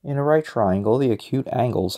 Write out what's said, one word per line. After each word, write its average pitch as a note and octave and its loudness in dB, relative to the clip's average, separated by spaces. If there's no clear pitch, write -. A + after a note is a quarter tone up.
In C#3+ -4
a C#3+ 0
right D#3 2
triangle, G2+ 2
the C3 2
acute C3 -4
angles A#2 -2